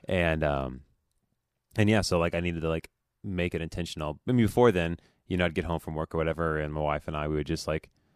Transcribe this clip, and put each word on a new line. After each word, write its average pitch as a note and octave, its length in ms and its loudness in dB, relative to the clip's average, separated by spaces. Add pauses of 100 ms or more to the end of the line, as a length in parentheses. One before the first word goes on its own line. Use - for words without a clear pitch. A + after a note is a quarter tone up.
and, E2 360 2
um, C2+ 380 -2 (960)
and G#2 120 4
yeah, G#2+ 140 4
so, F2+ 160 0
like, E2+ 160 0
I E2+ 60 0
needed E2+ 220 -2
to, D#2+ 60 0
like, E2 220 -4 (340)
make F2+ 300 -2
it E2 80 -2
intentional. D#2+ 560 -6 (100)
I B2 40 4
mean, A#2+ 140 6
before A#2+ 260 6
then, E2+ 260 0 (280)
you F2+ 100 -2
know, F2+ 80 2
I'd E2+ 100 0
get F2 100 -2
home E2 140 -2
from D#2+ 160 -10
work D#2 200 -6
or E2 40 0
whatever, D#2+ 400 0
and D2+ 160 -4
my D#2 60 -4
wife D2+ 280 -2
and D#2 80 -6
I, D2+ 120 -4
we D2+ 80 0
would D2+ 100 -2
just, D#2+ 220 -4
like, D#2 200 -4 (260)